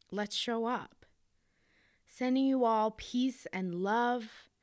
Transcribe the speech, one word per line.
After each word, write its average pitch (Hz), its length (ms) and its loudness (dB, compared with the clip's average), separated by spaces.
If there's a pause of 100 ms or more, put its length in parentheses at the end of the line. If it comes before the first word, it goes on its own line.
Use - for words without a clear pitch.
(100)
Let's 202 260 -4
show 226 300 -2
up. - 400 -6 (1000)
Sending 254 380 0
you 262 200 4
all 220 260 4
peace 247 600 -4
and 185 240 -4
love, 220 560 0 (320)